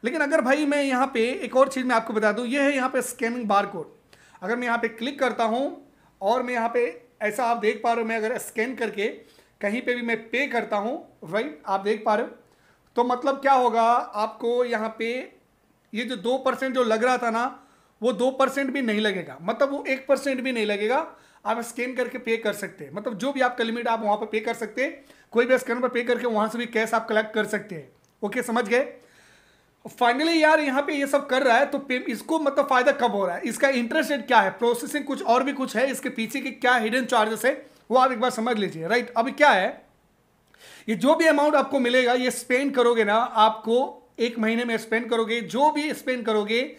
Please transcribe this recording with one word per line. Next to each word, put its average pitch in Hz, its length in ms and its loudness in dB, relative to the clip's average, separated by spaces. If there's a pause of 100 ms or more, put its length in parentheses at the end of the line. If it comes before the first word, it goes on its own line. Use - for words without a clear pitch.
लेकिन 277 180 -2
अगर 294 200 2
भाई 277 240 2
मैं 285 180 0
यहाँ 269 300 2
पे 226 220 2
एक 269 220 -6
और 269 100 6
चीज़ 254 180 -4
मैं 254 100 2
आपको 226 180 0
बता 214 180 2
दूँ, 226 160 -4
ये 277 140 0
है 285 140 2
यहाँ 254 140 0
पे 254 120 -2
स्कैनिंग 233 460 -6
बारकोड। 196 460 -2 (480)
अगर 202 140 -2
मैं 247 120 -4
यहाँ 233 100 0
पे 233 120 -2
क्लिक 254 300 -8
करता 240 260 0
हूँ 247 460 -4 (300)
और 233 220 2
मैं 247 100 -4
यहाँ 233 160 0
पे 247 160 0 (360)
ऐसा 214 240 -2
आप 233 120 2
देख 214 260 0
पा 233 100 2
रहे 233 100 0
हो, 220 60 -4
मैं 226 80 -2
अगर 220 220 -2
स्कैन 233 360 -4
करके 214 320 -2 (540)
कहीं 214 200 -2
पे 247 140 0
भी 240 60 -6
मैं 233 160 0 (120)
पे 262 180 0
करता 220 300 -2
हूँ, 226 200 -2 (280)
राइट, 220 420 -4
आप 196 140 0
देख 214 240 -2
पा 214 100 4
रहे 233 100 0
हो, - 60 -14 (640)
तो 240 80 4
मतलब 247 380 0
क्या 269 120 6
होगा, 233 300 4
आपको 233 840 0
यहाँ 220 340 -4
पे 226 100 -4 (840)
ये 220 100 -4
जो 247 140 -6
दो 233 200 0
परसेंट 262 380 -2
जो 254 80 2
लग 220 200 2
रहा 254 140 2
था 247 140 -2
ना, 226 120 0 (580)
वो 233 120 0
दो 233 180 2
परसेंट 269 400 0
भी 277 100 -2
नहीं 220 200 0
लगेगा, 190 400 -2
मतलब 185 300 0
वो 285 160 -6
एक 262 200 -4
परसेंट 269 340 0
भी 262 100 -2
नहीं 226 140 -2
लगेगा। 214 400 0 (400)
आप 226 160 -2
स्कैन 247 340 -6
करके 247 220 -4
पे 226 200 -2
कर 220 160 -2
सकते 196 300 -10
हैं, 135 100 -16
मतलब 214 240 -8
जो 254 160 -2
भी 269 80 -2
आपका 247 220 0
लिमिट 233 240 -4
आप 226 160 0
वहाँ 208 140 2
पे 220 100 -6
पे 220 120 -4
कर 226 140 -4
सकते 226 300 -6
हैं, 330 200 -6 (300)
कोई 240 120 4
भी 254 120 4
स्कैनर 240 240 -2
पर 247 80 0
पे 240 140 -2
करके 240 240 0
वहाँ 220 220 0
से 226 80 -8
भी 240 100 -4
कैश 220 260 -2
आप 226 160 0
कलेक्ट 220 240 0
कर 214 140 0
सकते 202 280 -6
हैं। 151 140 -14 (320)
ओके, 220 220 -4
समझ 240 220 0
गए? 240 220 0 (1040)
Finally 269 440 2
यार, 311 240 6
यहाँ 277 220 0
पे 285 120 -2
ये 277 140 0
सब 277 200 0
कर 262 160 2
रहा 240 140 6
है 277 80 4
तो 285 140 -4
पे-, 254 240 -4
इसको 311 360 -2
मतलब 277 280 0
फ़ायदा 254 260 4
कब 240 180 0
हो 202 140 -2
रहा 175 100 -2
है, - 80 -8
इसका 277 280 0
इंटरेस्ट 277 400 0
रेट 277 160 -4
क्या 240 120 6
है, 190 120 4
प्रोसेसिंग 240 540 -2
कुछ 269 180 -4
और 254 200 4
भी 277 100 -2
कुछ 262 220 -6
है, 254 160 2
इसके - 200 -6
पीछे 226 300 -6
के 269 100 -6
क्या 254 240 4
हिडन 226 300 0
चार्जेस 220 400 2
है, 262 80 4 (380)
वो 240 60 6
आप 262 140 6
एक 233 80 -4
बार 247 120 2
समझ 226 260 -2
लीजिए, 165 300 -4
राइट। 240 300 0
अभी 247 160 0
क्या 294 180 6
है, 202 180 4 (1200)
ये 220 100 0
जो 254 180 4
भी 320 120 4
अमाउंट 294 280 4
आपको 277 240 2
मिलेगा, 247 360 2
ये 254 160 0
स्पेंड 254 440 -2
करोगे 240 280 4
ना, 202 120 2
आपको 226 800 2 (240)
एक 233 200 -2
महीने 226 260 0
में 233 120 -2
स्पेंड 226 320 -2
करोगे, 226 320 0
जो 226 300 2
भी 302 220 -2
स्पेंड 247 320 -4
करोगे 220 360 0 (180)